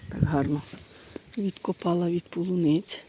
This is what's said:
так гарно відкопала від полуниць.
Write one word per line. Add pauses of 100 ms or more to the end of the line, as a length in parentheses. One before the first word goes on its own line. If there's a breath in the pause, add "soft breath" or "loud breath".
так
гарно (760 loud breath)
відкопала
від
полуниць.